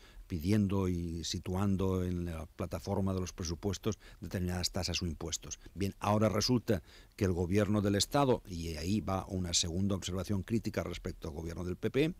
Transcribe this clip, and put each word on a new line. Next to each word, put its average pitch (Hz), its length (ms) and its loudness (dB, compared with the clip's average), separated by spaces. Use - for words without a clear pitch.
pidiendo 95 600 2
y 85 360 -4
situando 92 800 0
en 90 220 -2
la 80 200 -6
plataforma 95 680 -2
de 95 60 0
los 90 120 -4
presupuestos 92 640 -4
determinadas 90 500 -2
tasas 90 320 -4
o 90 40 0
impuestos. 78 520 -6
Bien, 98 240 -2
ahora 107 300 4
resulta 107 540 2
que 110 80 0
el 92 80 4
gobierno 95 480 4
del 101 160 4
Estado, 127 500 4
y 82 300 -6
ahí 92 240 0
va 95 260 0
una 92 280 -2
segunda 95 420 0
observación 90 460 -2
crítica 104 420 -2
respecto 85 440 -8
al 73 60 -8
gobierno 82 300 -6
del 90 120 -4
P 107 140 -2
P, 156 300 2